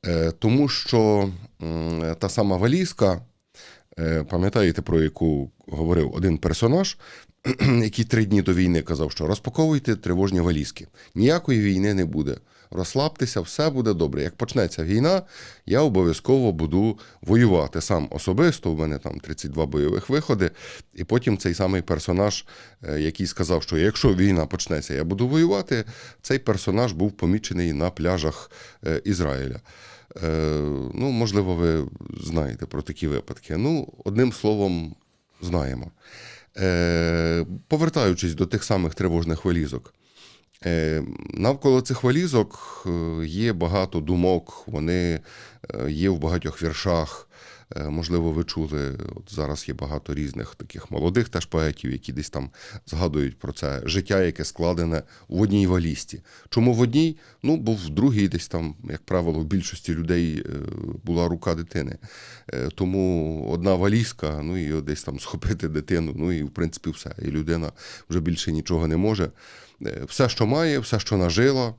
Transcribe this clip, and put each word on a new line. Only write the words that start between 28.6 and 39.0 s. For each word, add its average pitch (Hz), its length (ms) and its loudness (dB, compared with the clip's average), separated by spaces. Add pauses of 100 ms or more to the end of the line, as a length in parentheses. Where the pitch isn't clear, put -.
е, 78 180 -2
Ізраїля. 67 560 -2 (560)
Е, 85 120 -4 (680)
ну, 135 160 -2
можливо, 101 440 2
ви 82 300 2 (380)
знаєте 76 440 -4
про - 160 -6
такі 82 240 -6
випадки. 73 500 -6
Ну, 139 360 -2 (120)
одним 113 280 2
словом, 95 600 0 (480)
знаємо. 69 480 -2 (680)
Е, 85 880 2 (220)
повертаючись 117 640 2
до 85 120 2
тих 101 180 -2
самих 87 300 0
тривожних 82 500 0